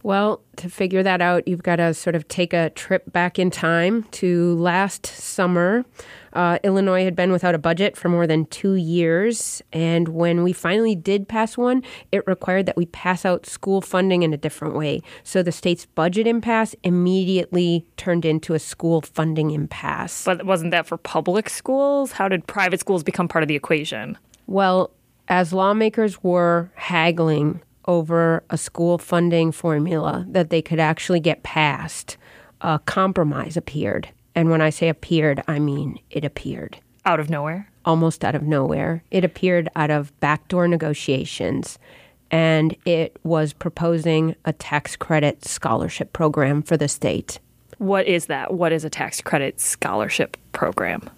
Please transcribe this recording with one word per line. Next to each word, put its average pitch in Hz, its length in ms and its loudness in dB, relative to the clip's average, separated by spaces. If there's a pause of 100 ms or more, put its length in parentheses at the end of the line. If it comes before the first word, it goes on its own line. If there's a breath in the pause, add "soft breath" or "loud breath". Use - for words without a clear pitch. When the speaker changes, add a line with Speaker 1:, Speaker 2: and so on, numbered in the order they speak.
Speaker 1:
Well, 208 360 0 (160)
to 175 120 -12
figure 190 340 0
that 185 180 2
out, 175 280 2
you've 180 160 -2
gotta 170 300 2
sort 165 200 -2
of 156 140 -4
take 175 240 -2
a 165 180 2
trip - 420 -4
back 175 280 0
in 180 100 2
time 175 640 0
to 175 420 2
last 175 500 0
summer. 180 800 0 (480 loud breath)
Uh, 175 300 2
Illinois 190 400 2
had 180 140 0
been 185 160 2
without 175 240 2
a - 20 -2
budget 170 380 0
for - 120 -2
more 175 160 2
than 156 220 2
two - 280 -2
years, 175 880 0 (100)
and 165 360 2
when 170 360 2
we 180 80 2
finally 208 420 0
did 196 320 -2
pass 226 300 -2
one, 247 260 2 (300 loud breath)
it 196 120 0
required 185 420 0
that - 100 -2
we 170 100 0
pass - 380 -4
out 180 220 0
school 196 340 -2
funding 185 420 2
in 160 100 2
a 151 40 -2
different 156 400 -6
way. 147 260 -2 (220 loud breath)
So 185 180 0
the 175 80 0
state's 175 360 -2
budget 185 420 0
impasse 226 560 0
immediately 180 1000 2 (120)
turned 170 280 -2
into 160 300 0
a 156 60 0
school 165 400 -2
funding 156 500 -2
impasse. - 760 -6
Speaker 2:
But 180 220 0
wasn't 170 240 0
that 165 160 0
for 165 120 -8
public 180 520 -2
schools? 277 640 0
How 196 160 0
did 185 180 -2
private 185 320 0
schools 180 240 0
become 180 240 0
part 160 160 0
of 147 60 0
the 151 80 0
equation? 139 600 -4 (280)
Speaker 1:
Well, 190 460 2 (340)
as 180 260 2
lawmakers 214 720 2
were 175 520 2
haggling 160 840 0 (260)
over 165 640 2
a 170 80 -4
school 170 400 0
funding 170 560 2
formula 160 800 -2
that 175 180 2
they 165 140 2
could 165 180 -2
actually 160 400 2
get 151 220 0
passed, - 720 -2 (460 loud breath)
a 156 240 0
compromise 170 720 0
appeared. - 500 -4 (260)
And 165 140 4
when 160 140 4
I 156 80 4
say 165 180 0
appeared, 151 580 0
I 147 120 -2
mean 147 400 -2 (100)
it 147 160 -6
appeared. - 540 -10 (260)
Speaker 2:
Out 170 160 2
of 151 80 -4
nowhere? 160 420 -6 (140)
Speaker 1:
Almost 160 400 2
out 107 100 0
of 143 80 -2
nowhere. 151 680 0
It 185 120 2
appeared 175 540 0
out 151 140 0
of 147 300 -2
backdoor 165 460 0
negotiations, 151 1120 -2 (520 loud breath)
and 160 440 4 (120)
it 165 360 0
was 156 300 0
proposing 160 840 0 (120)
a 156 80 -2
tax - 420 -4
credit 151 480 0
scholarship - 720 -4
program 147 480 2
for 160 160 0
the 147 100 0
state. - 500 -4 (380)
Speaker 2:
What 190 300 0
is 170 200 0
that? 139 280 -4
What 170 180 2
is 160 140 -2
a 151 40 -6
tax - 300 -6
credit - 400 -2
scholarship - 800 -2 (140)
program? - 640 -4